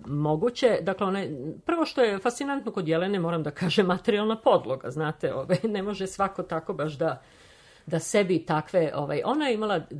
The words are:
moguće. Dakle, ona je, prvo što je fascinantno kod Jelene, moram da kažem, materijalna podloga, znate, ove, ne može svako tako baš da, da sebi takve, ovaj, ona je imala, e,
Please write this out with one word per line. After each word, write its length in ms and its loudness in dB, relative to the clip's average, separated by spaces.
moguće. 720 2
Dakle, 240 0
ona 140 -2
je, 100 -6
prvo 260 0
što 180 0
je 160 4
fascinantno 540 -4
kod 160 -2
Jelene, 320 2
moram 220 0
da 100 -4
kažem, 340 2
materijalna 500 0
podloga, 540 2
znate, 440 -2
ove, 300 0
ne 180 -2
može 240 -4
svako 360 -2
tako 300 -4
baš 200 -4
da, 300 -2
da 120 -2
sebi 400 2
takve, 560 2
ovaj, 300 -2
ona 220 0
je 80 2
imala, 200 0
e, 100 -2